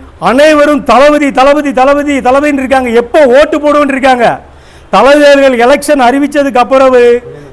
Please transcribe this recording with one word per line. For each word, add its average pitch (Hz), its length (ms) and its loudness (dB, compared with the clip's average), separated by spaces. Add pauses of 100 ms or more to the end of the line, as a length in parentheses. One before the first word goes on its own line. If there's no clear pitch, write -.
(200)
அனைவரும் 294 640 0
தளபதி, 285 480 2
தளபதி, 285 420 0
தளபதி, 285 440 -2
தளபதின்னு 269 460 -2
இருக்காங்க. 262 260 -2
எப்போ 240 360 0
ஓட்டு 294 340 2
போடுவோன்னு 294 320 -2
இருக்காங்க. 247 480 -2 (500)
தலைவர்கள் 277 680 2
எலெக்ஷன் 277 500 0
அறிவிச்சதுக்கு 277 500 -2
அப்புறம் 262 380 0 (580)